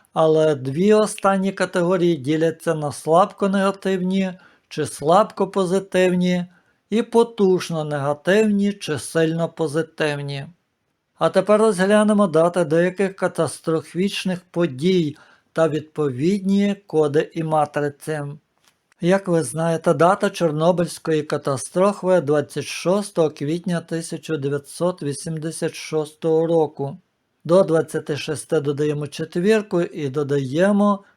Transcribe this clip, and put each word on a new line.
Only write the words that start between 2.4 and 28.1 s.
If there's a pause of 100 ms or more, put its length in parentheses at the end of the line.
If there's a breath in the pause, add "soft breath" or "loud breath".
на
слабко
негативні (360 soft breath)
чи
слабко
позитивні (440 soft breath)
і
потужно
негативні
чи
сильно
позитивні. (720)
А
тепер
розглянемо
дати
деяких
катастрофічних (100)
подій (360 soft breath)
та
відповідні (100)
коди
і
матриці. (800)
Як
ви
знаєте,
дата
Чорнобильської
катастрофи
двадцять
шостого
квітня
тисяча
дев'ятсот
вісімдесят
шостого
року. (460)
До
двадцяти